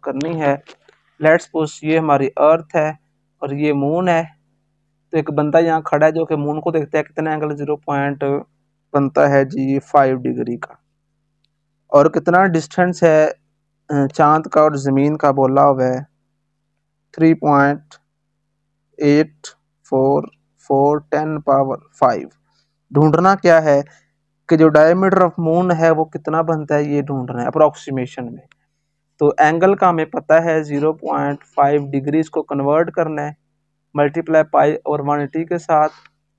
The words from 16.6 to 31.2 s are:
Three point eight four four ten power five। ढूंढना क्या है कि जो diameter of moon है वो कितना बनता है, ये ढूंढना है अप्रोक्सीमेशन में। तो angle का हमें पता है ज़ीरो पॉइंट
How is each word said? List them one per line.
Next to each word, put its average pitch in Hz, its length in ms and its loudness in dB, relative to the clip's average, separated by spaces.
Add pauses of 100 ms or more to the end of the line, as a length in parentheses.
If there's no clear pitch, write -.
Three 165 200 4
point 147 600 0 (1040)
eight 151 480 0 (460)
four 135 380 0 (400)
four 143 300 2 (100)
ten 156 300 -4
power 135 480 -2 (120)
five। 101 280 0 (640)
ढूंढना 156 460 4
क्या 170 240 4
है 143 220 2 (680)
कि 170 80 2
जो 156 140 4
diameter 180 520 4
of 175 180 -2
moon 170 360 0
है 165 140 2
वो 160 140 0
कितना 156 380 -6
बनता 156 320 -4
है, 147 180 -2
ये 147 100 -2
ढूंढना 131 380 -8
है 120 60 -6
अप्रोक्सीमेशन 131 800 -2
में। 117 220 -16 (760)
तो 147 200 2
angle 165 340 2
का 190 140 2
हमें 160 220 0
पता 160 300 2
है 160 220 0
ज़ीरो 147 300 -2 (100)
पॉइंट 143 440 -6